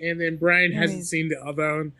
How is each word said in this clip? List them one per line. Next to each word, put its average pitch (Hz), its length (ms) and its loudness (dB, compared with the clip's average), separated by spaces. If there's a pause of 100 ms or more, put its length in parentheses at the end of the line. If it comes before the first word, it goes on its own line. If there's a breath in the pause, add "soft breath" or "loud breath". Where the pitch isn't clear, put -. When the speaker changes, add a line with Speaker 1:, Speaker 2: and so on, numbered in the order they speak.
Speaker 1:
and 170 180 -2
then 165 160 0
Brian 175 360 4
hasn't 170 280 0
Speaker 2:
Nice. 175 80 -8
Speaker 1:
seen 165 200 0
the 147 140 -4
other 151 340 -2
one. 151 240 -4